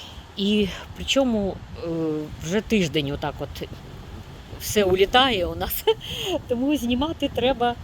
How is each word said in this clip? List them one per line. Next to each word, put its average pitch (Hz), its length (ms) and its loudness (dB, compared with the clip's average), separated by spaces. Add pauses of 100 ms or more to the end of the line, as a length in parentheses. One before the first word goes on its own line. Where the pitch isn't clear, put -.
(360)
І 208 320 2 (280)
причому, 220 600 2 (280)
е, 170 40 -4 (560)
вже 180 160 0
тиждень 156 500 2
отак 143 280 -4
от - 300 -8 (920)
все - 240 2
улітає 190 640 6
у 165 80 -2
нас. 175 300 -4 (320)
<laughs> 392 320 -4
Тому 262 280 2
знімати 262 580 0
треба, 240 500 2